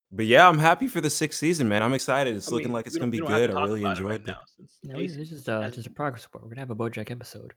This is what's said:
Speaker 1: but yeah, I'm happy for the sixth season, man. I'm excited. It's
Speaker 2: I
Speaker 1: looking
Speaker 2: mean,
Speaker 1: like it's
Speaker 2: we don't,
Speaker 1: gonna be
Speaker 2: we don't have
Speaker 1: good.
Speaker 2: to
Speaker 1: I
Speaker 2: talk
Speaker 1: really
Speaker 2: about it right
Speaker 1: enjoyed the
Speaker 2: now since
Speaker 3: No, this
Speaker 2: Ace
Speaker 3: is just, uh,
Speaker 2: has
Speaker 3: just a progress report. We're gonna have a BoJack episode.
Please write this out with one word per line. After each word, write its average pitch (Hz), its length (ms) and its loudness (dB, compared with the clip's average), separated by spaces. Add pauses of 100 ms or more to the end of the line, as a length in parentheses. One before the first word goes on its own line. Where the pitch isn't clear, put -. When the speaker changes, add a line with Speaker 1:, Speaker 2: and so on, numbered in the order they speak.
(100)
Speaker 1:
but 104 140 -4
yeah, 139 240 10
I'm 165 80 6
happy 170 320 4
for 170 140 -4
the 151 80 2
sixth - 280 -2
season, 151 300 2
man. 104 140 2
I'm 120 100 2
excited. 131 420 0
It's 98 140 -8
Speaker 2:
I 117 40 -4
Speaker 1:
looking 117 160 -2
Speaker 2:
mean, 120 40 -4
Speaker 1:
like 117 140 -4
it's 107 80 -14
Speaker 2:
we - 60 -2
don't, 123 100 -2
Speaker 1:
gonna - 0 -
be 113 100 -2
Speaker 2:
we - 80 -4
don't 107 40 0
have 110 80 4
Speaker 1:
good. 120 80 4
Speaker 2:
to 104 40 0
Speaker 1:
I 95 80 -2
Speaker 2:
talk 101 80 0
Speaker 1:
really 107 140 -2
Speaker 2:
about 98 160 -2
it 92 60 -6
right 104 80 -4
Speaker 1:
enjoyed 107 120 -8
the - 80 -8
Speaker 2:
now 67 60 -12 (180)
since - 260 -20
Speaker 3:
No, 135 160 -12
this 175 140 -6
Speaker 2:
Ace 143 60 -12
Speaker 3:
is 156 100 -12
just, 143 220 -12
uh, 110 100 0
Speaker 2:
has 110 140 -6
Speaker 3:
just 113 120 -12
a - 40 -14
progress 139 340 -6
report. 113 200 -20
We're 113 40 -18
gonna 120 140 -12
have 127 80 -10
a 113 40 -6
BoJack 113 360 -6
episode. 117 460 -14